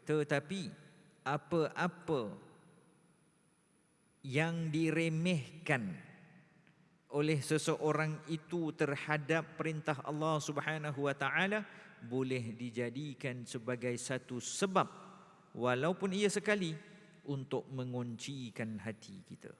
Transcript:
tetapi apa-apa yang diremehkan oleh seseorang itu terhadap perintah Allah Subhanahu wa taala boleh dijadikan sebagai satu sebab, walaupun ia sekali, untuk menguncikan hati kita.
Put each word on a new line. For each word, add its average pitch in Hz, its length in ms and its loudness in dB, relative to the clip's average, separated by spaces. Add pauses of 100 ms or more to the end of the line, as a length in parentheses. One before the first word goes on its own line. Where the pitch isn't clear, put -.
tetapi 151 640 0 (560)
apa-apa 151 1040 0 (1900)
yang 160 480 0
diremehkan 160 1400 2 (1000)
oleh 147 320 4
seseorang 151 880 2
itu 165 480 -2
terhadap 151 800 2
perintah 156 480 0
Allah 156 400 2
Subhanahu 147 640 0
wa 139 80 0
taala 185 480 2 (400)
boleh 127 480 0
dijadikan 120 960 -4
sebagai 120 480 -2
satu 127 480 -4
sebab, 190 400 4 (720)
walaupun 143 560 2
ia 202 160 4
sekali, 185 480 2 (480)
untuk 135 480 -2
menguncikan 123 1120 -4
hati 98 400 -8
kita. - 240 -14 (120)